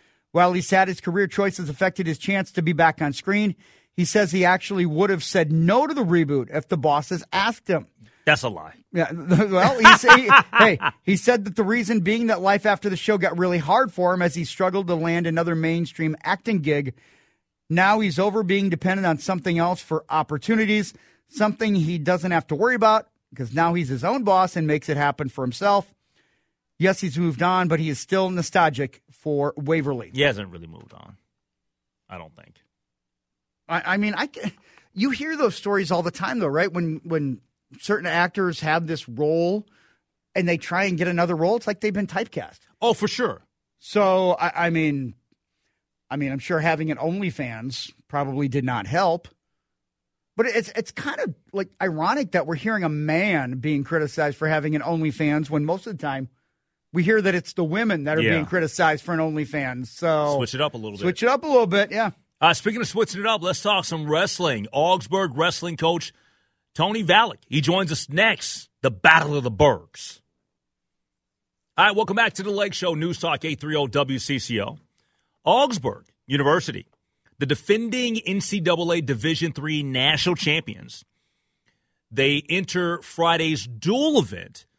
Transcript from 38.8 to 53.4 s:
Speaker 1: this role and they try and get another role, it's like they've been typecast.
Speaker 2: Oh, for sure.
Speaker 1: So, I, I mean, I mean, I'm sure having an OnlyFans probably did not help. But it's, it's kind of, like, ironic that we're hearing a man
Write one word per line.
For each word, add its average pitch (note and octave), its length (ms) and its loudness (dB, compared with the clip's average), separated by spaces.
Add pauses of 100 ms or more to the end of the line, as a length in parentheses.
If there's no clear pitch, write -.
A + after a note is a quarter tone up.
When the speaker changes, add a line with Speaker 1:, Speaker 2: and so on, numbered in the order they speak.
Speaker 1:
this D#3+ 200 -6
role E3 600 -2 (640)
and F#3 160 0
they E3+ 80 0
try F#3 280 -2
and F3+ 120 -2
get E3+ 100 -2
another F3 280 0
role, F3 220 2
it's A3+ 100 -8
like G#3 140 -4
they've G#3+ 120 -2
been G3+ 140 -2
typecast. E3 520 -8 (220)
Speaker 2:
Oh, A3+ 120 4
for G#3 140 -2
sure. F3 340 -4 (360)
Speaker 1:
So, F#3+ 640 2
I, E3 280 0
I - 20 0
mean, D3 460 -2 (920)
I C3 60 -8
mean, C#3 160 -4
I'm C3+ 80 -6
sure E3 200 -2
having D#3+ 320 0
an C#3+ 60 -6
OnlyFans C#3 920 -6 (160)
probably C#3+ 400 -4
did C3 160 -2
not A#2+ 240 -4
help. E3+ 400 0 (1080)
But A3+ 100 0
it's, A3+ 320 -2
it's A3 140 -6
kind D4+ 280 -8
of, D4+ 160 -6 (160)
like, G3 180 -6 (120)
ironic F#3+ 500 -2
that D#3 160 0
we're E3 80 -4
hearing G#3+ 280 -2
a D#3+ 60 0
man D3+ 680 -2